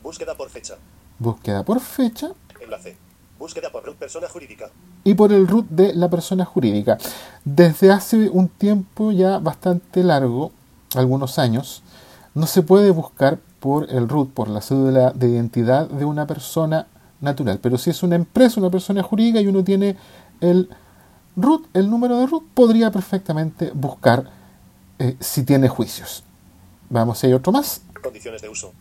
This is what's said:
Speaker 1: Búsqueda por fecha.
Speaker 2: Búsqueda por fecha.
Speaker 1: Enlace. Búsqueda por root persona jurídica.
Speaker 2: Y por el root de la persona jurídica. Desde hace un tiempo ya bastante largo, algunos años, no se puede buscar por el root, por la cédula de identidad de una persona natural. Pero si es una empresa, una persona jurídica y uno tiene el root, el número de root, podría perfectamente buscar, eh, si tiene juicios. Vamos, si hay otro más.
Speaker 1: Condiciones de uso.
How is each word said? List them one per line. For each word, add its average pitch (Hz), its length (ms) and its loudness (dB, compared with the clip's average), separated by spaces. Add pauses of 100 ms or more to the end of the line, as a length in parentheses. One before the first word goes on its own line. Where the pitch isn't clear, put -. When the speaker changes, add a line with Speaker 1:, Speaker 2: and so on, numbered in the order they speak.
Speaker 1:
Búsqueda 160 320 -12
por 135 140 -14
fecha. 110 280 -18 (420)
Speaker 2:
Búsqueda 107 440 -6
por 240 160 -2
fecha. 262 520 -6 (300)
Speaker 1:
Enlace. - 360 -16 (420)
Búsqueda 160 300 -12
por 120 140 -14
root 143 140 -16
persona 160 320 -12
jurídica. 135 400 -18 (340)
Speaker 2:
Y 202 100 4
por 208 200 6
el 190 140 6
root 220 220 2
de 185 240 4
la 170 160 0
persona 180 360 -2
jurídica. 107 520 0 (460)
Desde 165 480 4
hace 202 380 2
un 185 180 2
tiempo 208 640 -2
ya 190 280 2
bastante 175 640 -2
largo, 135 480 0 (440)
algunos 131 420 0
años, 127 460 -2 (500)
no 156 140 -2
se 190 140 0
puede 190 300 6
buscar 147 480 -2 (200)
por 147 300 -4
el 120 180 -2
root, 135 260 -2
por 110 140 -4
la 104 140 -6
cédula 131 500 2
de 127 180 0
identidad 120 600 0
de 143 160 -6
una 151 220 -4
persona 160 600 -4 (320)
natural. 135 420 -4
Pero 123 160 0
si - 120 -4
es 165 140 -6
una 175 120 0
empresa, 226 440 2
una 185 100 0
persona 190 340 -2
jurídica 226 380 0
y 202 60 2
uno 190 160 0
tiene 196 340 0 (420)
el 175 300 2 (680)
root, 294 380 0
el 196 160 2
número 240 300 0
de 254 80 2
root, 320 260 -4
podría 226 360 4
perfectamente 165 840 -4
buscar, 131 580 0 (680)
eh, 131 220 -4
si - 240 -6
tiene 135 240 4
juicios. - 560 -6 (680)
Vamos, 117 300 -2
si 135 80 2
hay 127 60 6
otro 131 180 2
más. 285 300 -2 (200)
Speaker 1:
Condiciones 113 400 -14
de 107 60 -16
uso. 104 340 -16